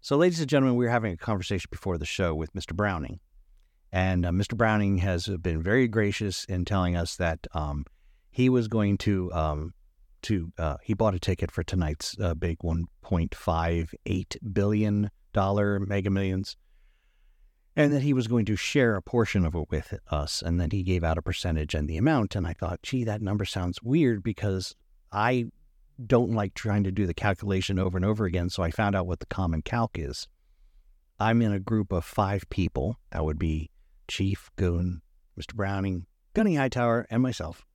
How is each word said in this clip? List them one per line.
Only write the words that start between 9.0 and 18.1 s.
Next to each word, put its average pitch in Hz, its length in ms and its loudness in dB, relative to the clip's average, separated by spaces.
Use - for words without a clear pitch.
um, 78 400 -2
to, 87 340 -2
uh, 76 260 -2
he 110 100 -2
bought 104 220 2
a 90 40 -2
ticket - 320 -2
for 87 120 -4
tonight's, 80 560 -2
uh, 85 160 0
big 82 260 -2
one 82 240 -2
point 85 320 0
five 82 600 0
eight - 300 -4
billion 104 580 2
dollar 101 480 2
Mega 98 300 -2
Millions, 95 480 -2
and 147 180 4
that 143 80 2
he 143 120 2